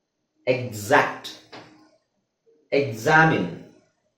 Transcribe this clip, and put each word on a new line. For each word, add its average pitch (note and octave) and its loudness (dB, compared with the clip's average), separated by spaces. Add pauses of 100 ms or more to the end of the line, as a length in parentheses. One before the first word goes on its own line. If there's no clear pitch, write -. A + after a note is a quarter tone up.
(480)
Exact. B2 -2 (1300)
Examine. B2 0 (520)